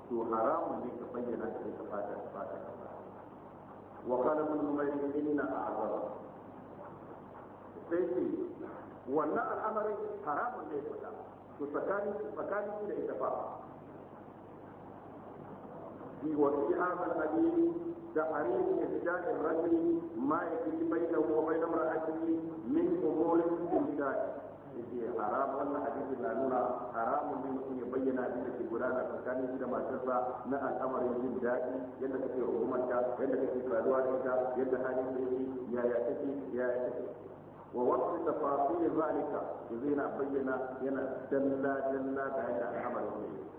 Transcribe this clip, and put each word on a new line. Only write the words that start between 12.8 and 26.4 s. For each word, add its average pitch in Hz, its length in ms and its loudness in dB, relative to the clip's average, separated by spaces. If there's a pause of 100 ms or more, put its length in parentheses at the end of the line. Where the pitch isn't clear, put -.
da 185 120 -4
ita - 200 -2
fa. - 160 0 (2750)
في 151 200 0
وفي 147 380 4
هذا 175 320 0
الحديث 165 500 4 (520)
تحريم - 680 2
إفشاء - 520 0
الرجل 160 480 4 (400)
ما 143 280 4
يجري 165 420 0
بينه 165 440 4
وبين 160 340 4
امرأته 160 600 2 (400)
من 156 240 4 (120)
أمور 160 380 4
الإنشاء. 165 840 2 (500)
Yake 120 340 -6 (100)
haram, 113 380 2
wannan 143 320 0
hadisi 131 340 -2
na 117 140 -2
nuna 127 300 2 (260)